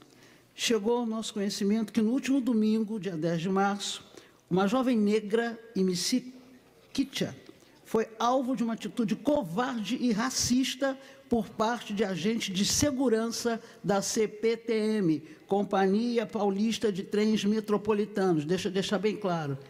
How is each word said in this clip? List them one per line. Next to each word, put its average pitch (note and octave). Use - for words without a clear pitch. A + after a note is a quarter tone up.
Chegou A3+
ao A#3+
nosso A3
conhecimento G3+
que A#3
no A3
último C4+
domingo, A3
dia F3
dez E3
de D#3+
março, G3
uma F#3
jovem B3
negra, G#3+
M F#3
C -
Kitia, -
foi A3
alvo B3+
de A#3+
uma A3+
atitude A3
covarde A#3+
e B3
racista C4
por A#3
parte A3
de G3+
agentes G3
de F#3
segurança A#3
da G3
C G#3+
P A3
T A3+
M, G#3+
Companhia G#3
Paulista G#3
de F#3+
Trens G#3
Metropolitanos. G#3
Deixa F#3
eu F#3
deixar F#3+
bem G#3
claro, D#3+